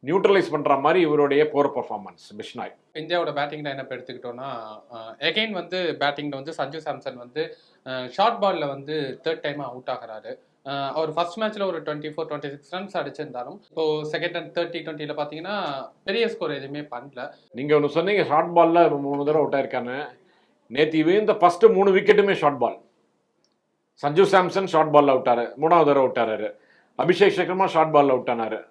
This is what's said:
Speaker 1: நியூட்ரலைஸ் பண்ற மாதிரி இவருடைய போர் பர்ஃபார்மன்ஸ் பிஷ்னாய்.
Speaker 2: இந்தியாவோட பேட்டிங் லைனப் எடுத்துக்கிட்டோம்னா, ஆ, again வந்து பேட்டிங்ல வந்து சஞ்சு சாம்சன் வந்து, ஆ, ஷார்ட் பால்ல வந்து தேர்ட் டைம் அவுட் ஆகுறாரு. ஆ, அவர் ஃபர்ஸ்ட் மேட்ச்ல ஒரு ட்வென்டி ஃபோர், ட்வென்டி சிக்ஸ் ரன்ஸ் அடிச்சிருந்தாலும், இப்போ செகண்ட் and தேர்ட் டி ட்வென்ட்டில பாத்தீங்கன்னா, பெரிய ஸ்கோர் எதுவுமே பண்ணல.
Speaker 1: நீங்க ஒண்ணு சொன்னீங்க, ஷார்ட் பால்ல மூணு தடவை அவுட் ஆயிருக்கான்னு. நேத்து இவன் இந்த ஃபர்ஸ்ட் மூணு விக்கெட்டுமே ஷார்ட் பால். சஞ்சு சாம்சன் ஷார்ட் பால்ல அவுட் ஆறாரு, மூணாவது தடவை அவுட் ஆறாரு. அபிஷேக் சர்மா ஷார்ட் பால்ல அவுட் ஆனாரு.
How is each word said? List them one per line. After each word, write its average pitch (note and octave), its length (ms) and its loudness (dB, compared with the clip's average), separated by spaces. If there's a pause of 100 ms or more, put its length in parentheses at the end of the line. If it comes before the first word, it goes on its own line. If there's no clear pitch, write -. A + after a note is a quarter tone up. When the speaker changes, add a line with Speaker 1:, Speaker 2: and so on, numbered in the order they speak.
Speaker 1:
நியூட்ரலைஸ் F#3 460 2
பண்ற D3 260 2
மாதிரி E3 260 4
இவருடைய D3 460 4
போர் C#3 280 2
பர்ஃபார்மன்ஸ் G#2 600 -10
பிஷ்னாய். G#2 380 -12 (180)
Speaker 2:
இந்தியாவோட D#3 400 -4
பேட்டிங் D3 280 -6
லைனப் C3+ 300 -8
எடுத்துக்கிட்டோம்னா, A#2+ 880 -14 (120)
ஆ, A2+ 280 -16
again F#3+ 320 -2
வந்து F3 480 -6
பேட்டிங்ல C#3+ 300 -2
வந்து C#3 280 -12
சஞ்சு C#3+ 280 -8
சாம்சன் C3 300 -10
வந்து, B2 400 -10 (320)
ஆ, B2+ 200 -8
ஷார்ட் G3+ 360 0
பால்ல F3 240 0
வந்து C#3 560 -6
தேர்ட் D#3+ 180 -4
டைம் D3 180 -6
அவுட் B2+ 320 -12
ஆகுறாரு. A2+ 460 -12 (280)
ஆ, C#3 280 -6
அவர் D#3 200 -4
ஃபர்ஸ்ட் E3+ 260 -4
மேட்ச்ல G#3+ 260 -4
ஒரு E3+ 160 -4
ட்வென்டி D3+ 360 -8
ஃபோர், D#3+ 120 -6
ட்வென்டி D3 280 -10
சிக்ஸ் - 180 -16
ரன்ஸ் F#3 260 -6
அடிச்சிருந்தாலும், C#3+ 580 -10 (100)
இப்போ D3+ 420 -2
செகண்ட் E3 240 -4
and D#3+ 240 -8
தேர்ட் E3+ 100 -2
டி E3+ 100 -10
ட்வென்ட்டில D3+ 300 -10
பாத்தீங்கன்னா, D3+ 760 -8 (180)
பெரிய A3 240 -2
ஸ்கோர் D#3+ 240 -6
எதுவுமே C#3 280 -8
பண்ணல. C3+ 540 -12 (180)
Speaker 1:
நீங்க C#3+ 240 0
ஒண்ணு D3 120 4
சொன்னீங்க, E3+ 360 0
ஷார்ட் E3 340 2
பால்ல E3 420 6
மூணு C#3+ 260 -2
தடவை D3+ 80 2
அவுட் C#3+ 200 2
ஆயிருக்கான்னு. C3 520 -2 (600)
நேத்து D#3 300 0
இவன் E3 220 4
இந்த G#3 160 2
ஃபர்ஸ்ட் F3 300 4
மூணு G3 300 6
விக்கெட்டுமே G3 380 4
ஷார்ட் D3 240 2
பால். A2+ 220 -2 (1300)
சஞ்சு D#3 160 6
சாம்சன் F#3 420 4
ஷார்ட் D#3 300 2
பால்ல C#3+ 120 8
அவுட் C3 200 2
ஆறாரு, A#2+ 240 2 (100)
மூணாவது D#3+ 240 6
தடவை C#3+ 100 4
அவுட் C3 220 2
ஆறாரு. G#2+ 360 -2 (440)
அபிஷேக் F3+ 320 4
சர்மா F#3 360 0
ஷார்ட் D#3 300 2
பால்ல C#3+ 140 6
அவுட் B2+ 180 0
ஆனாரு. A2 420 -4